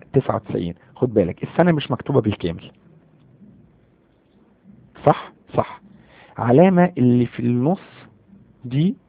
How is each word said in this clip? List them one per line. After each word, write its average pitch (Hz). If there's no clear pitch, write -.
تسعة 123
وتسعين. -
خد 127
بالك 104
السنة 175
مش 147
مكتوبة 131
بالكامل، 92
صح؟ -
صح. -
علامة 175
اللي 123
في -
النص 123
دي 151